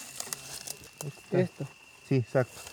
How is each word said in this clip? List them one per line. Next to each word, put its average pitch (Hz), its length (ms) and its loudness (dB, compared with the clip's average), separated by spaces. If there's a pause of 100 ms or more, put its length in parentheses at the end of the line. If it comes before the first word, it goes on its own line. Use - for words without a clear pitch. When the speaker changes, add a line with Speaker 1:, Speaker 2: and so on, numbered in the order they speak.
(1040)
Speaker 1:
Ahí 151 40 -6
está. - 320 0
Speaker 2:
Esto. 139 280 0 (420)
Speaker 1:
Sí, 139 60 6
exacto. 127 440 2 (120)